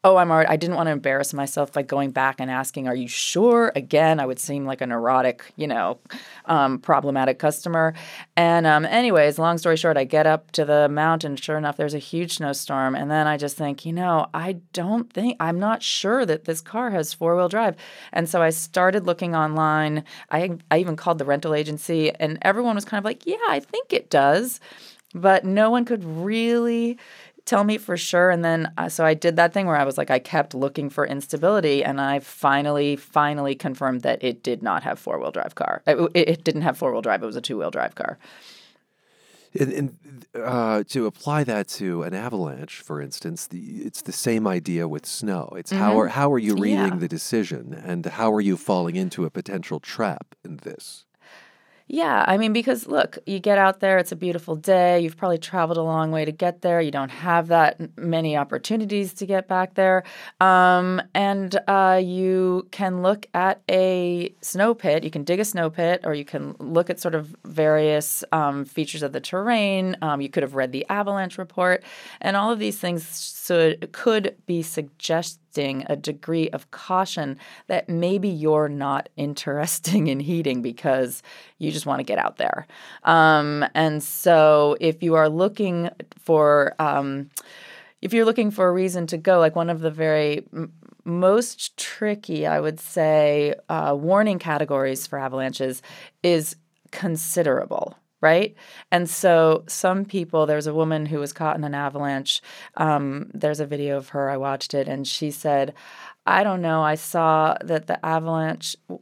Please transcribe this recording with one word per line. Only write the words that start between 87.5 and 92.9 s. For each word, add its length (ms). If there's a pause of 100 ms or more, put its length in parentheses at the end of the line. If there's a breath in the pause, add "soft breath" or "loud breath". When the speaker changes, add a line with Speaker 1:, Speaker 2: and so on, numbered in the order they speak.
Speaker 1:
if 100
you're 140
looking 240
for 180
a 40
reason 340
to 100
go, 220
like, 180
one 140
of 100
the 100
very 640
m-, 200 (340)
most 720
tricky, 680
I 140
would 180
say, 760 (160)